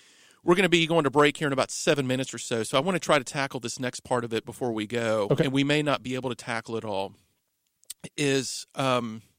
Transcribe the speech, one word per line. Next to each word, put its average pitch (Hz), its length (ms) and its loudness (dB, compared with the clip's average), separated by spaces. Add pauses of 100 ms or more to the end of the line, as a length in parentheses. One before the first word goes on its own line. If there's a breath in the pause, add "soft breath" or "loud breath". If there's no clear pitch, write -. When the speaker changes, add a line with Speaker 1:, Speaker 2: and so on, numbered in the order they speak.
(420 soft breath)
Speaker 1:
we're 175 140 4
gonna 196 120 4
be 165 200 0
going 160 160 2
to 135 60 0
break 147 260 6
here 160 100 -2
in 139 60 0
about 131 180 0
seven 143 380 0
minutes 127 260 -2
or 117 40 -8
so. 113 260 -2
So 143 120 -2
I 135 40 4
wanna 175 180 0
try 151 200 4
to 127 60 -2
tackle 135 360 -4
this 117 180 -8
next 127 220 -6
part 123 240 0
of 113 100 -4
it 110 100 -2
before 120 280 -4
we 107 160 -4
go. 110 420 0
Speaker 2:
Okay. 139 140 4
Speaker 1:
And 135 80 0
we 139 100 2
may 147 180 2
not 139 220 0
be 127 140 -6
able 127 140 -4
to 117 40 -6
tackle 113 420 -6
it 110 80 -6
all. 98 300 -4 (1000)
Is, 139 580 0
um, 120 480 0 (160)